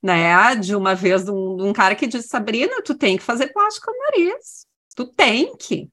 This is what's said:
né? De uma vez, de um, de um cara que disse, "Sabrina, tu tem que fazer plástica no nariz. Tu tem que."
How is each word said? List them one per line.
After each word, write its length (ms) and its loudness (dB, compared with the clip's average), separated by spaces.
né? 540 4
De 200 -2
uma 200 2
vez, 300 2
de 60 -6
um, 260 -4
de 60 -6
um 100 0
cara 220 4
que 120 -4
disse, 200 -6
"Sabrina, 560 -4
tu 120 -4
tem 220 0
que 60 -6
fazer 300 -2
plástica 380 -2
no 80 -8
nariz. 680 -2
Tu 100 -8
tem 520 0
que." 360 -8